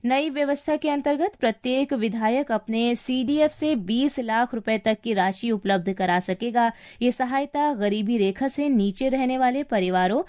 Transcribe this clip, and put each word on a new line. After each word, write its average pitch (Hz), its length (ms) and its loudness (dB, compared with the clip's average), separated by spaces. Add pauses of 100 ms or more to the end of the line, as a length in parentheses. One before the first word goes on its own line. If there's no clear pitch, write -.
नई 269 260 0
व्यवस्था 285 460 -2
के 302 140 -2
अंतर्गत 294 500 0
प्रत्येक 254 520 0
विधायक 226 600 -2
अपने 226 420 0
सीडीएफ 277 580 0
से 302 240 -2
बीस 233 420 -2
लाख 233 360 -2
रुपए 220 240 -2
तक 220 260 0
की 226 100 -2
राशि 196 360 0
उपलब्ध 196 420 0
करा 185 280 0
सकेगा। 226 520 0 (300)
ये 247 80 4
सहायता 285 640 0
गरीबी 208 440 0
रेखा 196 320 0
से 285 200 -2
नीचे 214 400 2
रहने 262 300 0
वाले 262 240 2
परिवारों 185 680 0